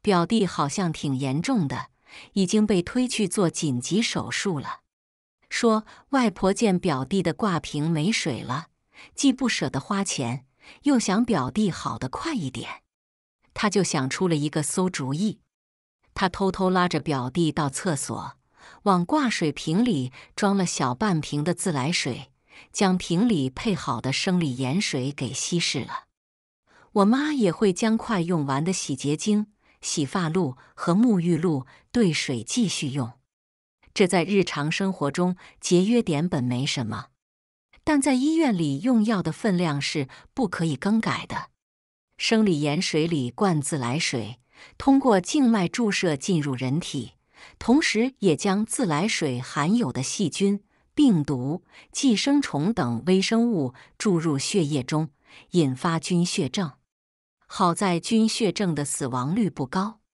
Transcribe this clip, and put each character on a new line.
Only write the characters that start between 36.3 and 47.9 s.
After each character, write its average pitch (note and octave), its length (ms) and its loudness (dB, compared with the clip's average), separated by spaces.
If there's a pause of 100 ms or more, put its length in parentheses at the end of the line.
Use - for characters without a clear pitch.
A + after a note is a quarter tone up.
没 B2 220 -2
什 C3+ 180 -4
么， G#2+ 260 -8 (760)
但 D4 180 2
在 C#4 140 2
医 C#4+ 180 2
院 D4 220 2
里 C#3+ 240 0
用 A3+ 260 2
药 G#3+ 160 0
的 E3 100 -2
分 F#3+ 240 0
量 D#3+ 240 0
是 C#3 280 -4 (260)
不 B3 140 0
可 E3+ 180 -4
以 D3+ 100 0
更 G#3 240 0
改 C#3+ 280 -4
的。 - 220 -8 (680)
生 A3 260 2
理 E3 180 2
盐 D3+ 200 0
水 D#3+ 240 0
里 C#3+ 240 -2
灌 E3 320 0
自 D#3 160 -4
来 B2+ 220 -2
水， A#2 400 -4 (380)
通 C4+ 220 4
过 A3+ 200 4
静 C4 300 2
脉 G3 180 4
注 G#3+ 240 0
射 E3+ 240 0
进 E3+ 260 0
入 C#3 140 -2
人 C3 240 -2
体， B2 340 -8 (440)
同 C#4 240 4
时 B3 380 0